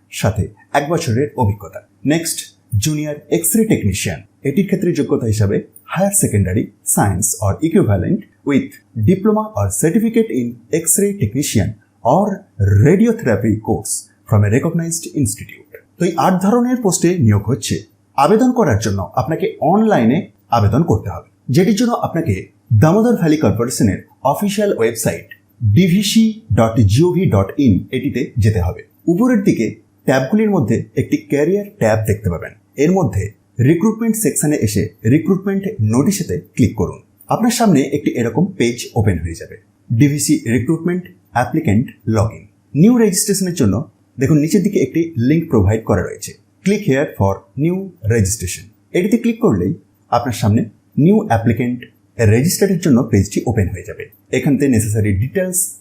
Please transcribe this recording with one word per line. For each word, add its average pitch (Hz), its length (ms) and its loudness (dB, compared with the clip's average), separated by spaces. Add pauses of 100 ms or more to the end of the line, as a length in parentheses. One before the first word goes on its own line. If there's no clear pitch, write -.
সাথে - 380 -4 (260)
এক 147 160 -2
বছরের 143 380 -2 (100)
অভিজ্ঞতা। - 500 -4 (180)
নেক্সট, 165 320 -2 (400)
জুনিয়র 151 380 -4 (140)
এক্স-রে 220 360 0
টেকনিশিয়ান, 98 560 -2 (220)
এটির 139 220 0
ক্ষেত্রে 175 280 -2
যোগ্যতা 135 340 -2
হিসাবে 104 400 -2 (300)
higher 202 280 0
secondary 98 380 0
science 101 640 -2 (160)
or 104 280 -2
equivalent 123 500 0 (260)
with 139 220 0 (360)
diploma 208 380 2
or 107 420 -4
certificate 220 460 0 (100)
in 120 400 -6
X-ray 202 300 0
technician 127 560 -2 (380)
or 190 300 2 (500)
radiotherapy 156 680 2
course 107 400 -4 (380)
from 104 140 4
a 104 40 0
recognized 165 560 -2
institute। - 720 -6 (220)
তো 170 60 0
এই 170 120 -2
আট 175 240 2
ধরনের 240 340 2
পোস্টে 185 420 0
নিয়োগ 107 320 2
হচ্ছে। - 340 -4 (320)
আবেদন 220 360 4
করার 175 280 2
জন্য 98 360 -4
আপনাকে 160 460 -4
অনলাইনে 165 680 2 (180)
আবেদন 120 340 2
করতে 107 260 0
হবে, - 200 -12 (200)
যেটির 180 260 2
জন্য 233 160 0
আপনাকে 127 560 -4 (260)
দামোদর 196 420 4
ভ্যালি 151 220 2
কর্পোরেশনের 117 680 0 (160)
অফিসিয়াল 202 540 -2
ওয়েবসাইট - 480 -2 (380)
ডিভিসি 196 800 4 (120)
ডট 113 260 2
জিওভি 151 500 4
ডট 98 280 2
ইন 120 340 2
এটিতে 131 460 -4
যেতে 101 240 0
হবে। 85 220 -6 (240)
উপরের 208 360 2
দিকে 113 320 0 (300)
ট্যাবগুলির 175 440 0
মধ্যে 113 340 0 (120)
একটি 139 220 -2
ক্যারিয়ার 175 480 -2 (140)
ট্যাব 110 280 2
দেখতে 98 220 -2
পাবেন। 82 220 -8 (240)
এর 151 160 2
মধ্যে 107 400 -2 (280)
রিক্রুটমেন্ট 214 560 2
সেকশনে 151 400 -2
এসে - 340 -2 (160)
রিক্রুটমেন্ট 190 580 0 (180)
নোটিশেতে 110 580 0
ক্লিক - 360 -2
করুন। 107 240 -4 (280)
আপনার 220 240 0
সামনে 190 300 2
একটি - 300 -2
এরকম 123 340 -2
পেজ 120 500 -4
ওপেন 101 240 0
হয়ে 82 160 -8
যাবে। - 220 -16 (360)
ডিভিসি 143 580 2
রিক্রুটমেন্ট 170 520 -2 (300)
অ্যাপ্লিক্যান্ট 127 540 0 (200)
লগইন। 107 400 -2 (280)
নিউ 220 220 6
রেজিস্ট্রেশনের 196 560 0
জন্য 107 360 0 (300)
দেখুন 147 180 4
নিচের 165 260 2
দিকে 202 160 0
একটি 165 380 -2
লিংক 156 320 0
প্রোভাইড 110 340 2
করা 98 180 0
রয়েছে, - 320 -12 (320)
"Click 208 180 0
here 139 220 0 (140)
for 98 160 0 (280)
new 180 140 0 (260)
registration"। 104 600 -2 (300)
এটিতে 196 240 2
ক্লিক 226 220 -2
করলেই 98 340 0 (360)
আপনার 120 240 0
সামনে 113 320 0 (320)
নিউ 185 300 4
অ্যাপ্লিক্যান্ট 120 560 -2 (360)
রেজিস্টারের 156 600 2
জন্য 120 240 4
পেজটি 104 420 0
ওপেন 101 220 0
হয়ে - 200 -8
যাবে। - 220 -16 (220)
এখানতে 139 360 0
নেসেসারি 107 480 0
ডিটেলস 180 640 -4